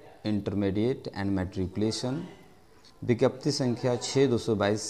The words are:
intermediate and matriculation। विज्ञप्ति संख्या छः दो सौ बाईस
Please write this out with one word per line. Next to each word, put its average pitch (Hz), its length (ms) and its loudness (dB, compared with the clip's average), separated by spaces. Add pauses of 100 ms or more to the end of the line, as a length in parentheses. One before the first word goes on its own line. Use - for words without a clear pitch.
(240)
intermediate 104 920 0
and 98 200 -2
matriculation। 101 880 -2 (800)
विज्ञप्ति 123 500 2
संख्या 123 440 0
छः 135 340 2
दो 120 80 4
सौ 110 160 0
बाईस 104 340 2